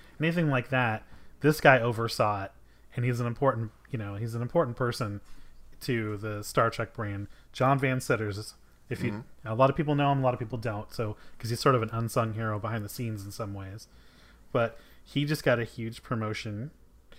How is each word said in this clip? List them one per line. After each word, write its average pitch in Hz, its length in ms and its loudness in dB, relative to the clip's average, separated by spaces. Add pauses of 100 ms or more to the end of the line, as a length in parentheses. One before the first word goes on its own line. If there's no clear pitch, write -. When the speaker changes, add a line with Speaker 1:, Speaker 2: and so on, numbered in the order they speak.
(200)
Speaker 1:
anything 165 300 4
like 127 200 2
that, 120 340 2 (360)
this 151 220 4
guy 131 180 10
oversaw 110 640 0
it, - 80 -10 (440)
and 123 100 -2
he's 123 140 0
an 120 60 -2
important, 117 460 0 (180)
you 123 80 -6
know, 101 180 -6
he's 113 200 -6
an 117 60 -4
important 120 360 0
person 117 440 -2 (580)
to 110 380 -2
the 104 260 -6
Star 117 260 2
Trek - 240 -6
brand. 101 340 -6 (240)
John 135 280 4
Van 131 200 2
Citters, 107 540 -2 (360)
if 123 120 -4
you, 120 120 0
Speaker 2:
Mm-hmm. - 340 -12
Speaker 1:
a 110 80 -2
lot 135 160 6
of - 40 -2
people 151 200 0
know 143 160 4
him, 139 80 2
a - 20 0
lot 123 140 2
of 117 40 -10
people 117 200 -6
don't, 110 340 -6
so, 107 220 -4 (240)
'cause 113 100 -6
he's 117 100 -2
sort 139 140 6
of 120 80 4
an 110 100 -2
unsung 113 420 0
hero 107 260 -4
behind 107 260 -4
the 104 40 -10
scenes 110 360 -6
in 101 60 -12
some 101 240 -8
ways. 98 320 -12 (640)
But 117 260 0 (260)
he 143 220 -2
just 147 180 -2
got 120 160 4
a 117 40 -2
huge 113 400 -8
promotion 110 680 -4 (500)